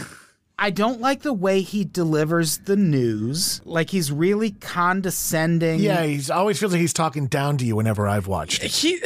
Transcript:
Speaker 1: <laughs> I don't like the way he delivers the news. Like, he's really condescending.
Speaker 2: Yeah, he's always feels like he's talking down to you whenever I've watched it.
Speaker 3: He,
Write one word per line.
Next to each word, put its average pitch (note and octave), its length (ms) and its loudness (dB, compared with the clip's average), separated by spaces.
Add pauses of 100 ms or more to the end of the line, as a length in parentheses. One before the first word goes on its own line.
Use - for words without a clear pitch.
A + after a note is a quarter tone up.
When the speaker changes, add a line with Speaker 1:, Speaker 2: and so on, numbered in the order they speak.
(260)
Speaker 1:
<laughs> - 320 -18
I G#3 120 2
don't A3 300 0
like C4+ 220 0
the D4 100 -2
way F#3+ 300 2
he G3 220 -4
delivers D#3+ 720 0
the G3 180 0
news. C3+ 880 0
Like, E3 240 -2
he's E3+ 240 -2
really G3+ 380 0
condescending. E3+ 1300 0
Speaker 2:
Yeah, - 240 2
he's C#3+ 260 -2
always F#3 300 0
feels G3+ 120 0
like E3+ 100 2
he's E3 100 2
talking D#3 360 -2
down C#3+ 300 0
to B2+ 60 -2
you A#2 120 0
whenever G#2+ 300 0
I've G2+ 200 0
watched E2 360 -4
it. - 80 -4
Speaker 3:
He, E4+ 360 0